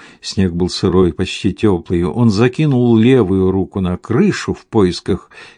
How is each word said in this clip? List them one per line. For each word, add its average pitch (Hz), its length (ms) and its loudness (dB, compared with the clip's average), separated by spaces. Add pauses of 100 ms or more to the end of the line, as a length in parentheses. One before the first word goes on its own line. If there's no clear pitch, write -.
(220)
Снег 95 320 -2
был 87 160 -2
сырой, 90 440 0
почти 95 400 -4
теплый. 90 500 -2
Он 117 260 0
закинул 123 680 2
левую 101 560 2
руку 95 300 -4
на 90 160 -4
крышу 151 560 -2
в - 120 -12
поисках 92 640 -2 (260)